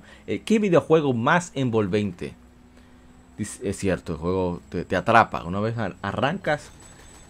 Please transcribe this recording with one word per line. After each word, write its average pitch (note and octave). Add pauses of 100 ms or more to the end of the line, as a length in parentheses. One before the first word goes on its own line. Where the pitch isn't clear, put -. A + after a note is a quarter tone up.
(280)
Eh, G2+
¿qué A3
videojuego D#3
más D3+
envolvente?". G#2 (1040)
Dice, -
es F#2+
cierto, F2+
el D2
juego F2+
te, F2
te F#2+
atrapa. G#2+
Una F2+
vez A2+
ar-, G#2+
arrancas, C#3 (600)